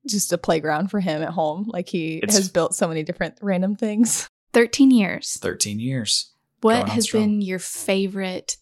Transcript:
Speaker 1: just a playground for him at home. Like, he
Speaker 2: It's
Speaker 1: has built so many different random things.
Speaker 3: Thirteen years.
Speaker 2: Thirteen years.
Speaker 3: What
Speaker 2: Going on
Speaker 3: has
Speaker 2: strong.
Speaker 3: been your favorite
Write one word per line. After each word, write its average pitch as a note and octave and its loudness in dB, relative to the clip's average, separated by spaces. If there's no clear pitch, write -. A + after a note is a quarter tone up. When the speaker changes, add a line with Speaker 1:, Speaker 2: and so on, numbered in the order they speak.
Speaker 1:
just G#3 -2
a E3+ 0
playground D#3 0
for G#3 0
him D#3+ -2
at D#3+ -4
home. E3 -4
Like, F#3 -6
he D#3+ -4
Speaker 2:
It's G#3 2
Speaker 1:
has F#3+ 0
built E3 0
so G3 0
many D#3+ -4
different E3 -6
random F#3+ 0
things. A3 0
Speaker 3:
Thirteen B3 6
years. F3 2
Speaker 2:
Thirteen G#2 -2
years. B2+ -2
Speaker 3:
What A3 4
Speaker 2:
Going B3 2
on G#3 -2
Speaker 3:
has A3 0
Speaker 2:
strong. G#3+ 2
Speaker 3:
been G#3 2
your F#3 -2
favorite F#3+ -4